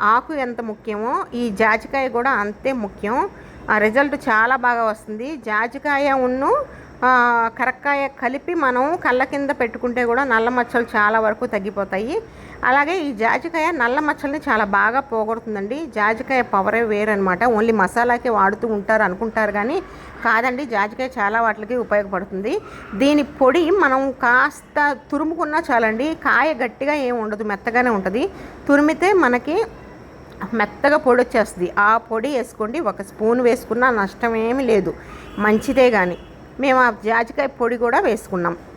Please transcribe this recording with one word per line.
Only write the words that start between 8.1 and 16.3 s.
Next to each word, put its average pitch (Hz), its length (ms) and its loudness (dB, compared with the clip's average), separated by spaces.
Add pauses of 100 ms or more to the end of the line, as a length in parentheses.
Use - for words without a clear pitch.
మనం 277 420 0
కళ్ళ 262 280 2
కింద 277 260 -2
పెట్టుకుంటే 247 540 -2
కూడా 240 200 2
నల్ల 226 240 2
మచ్చలు 247 340 0
చాలా 220 380 2
వరకు 220 260 0
తగ్గిపోతాయి. 208 760 -4 (420)
అలాగే 285 340 2
ఈ 285 140 -4
జాజికాయ 254 580 0
నల్ల 262 300 0
మచ్చల్ని 294 380 -4
చాలా 226 260 0
బాగా 202 360 2
పోగొడుతుందండి. 226 960 -4
జాజికాయ 226 480 0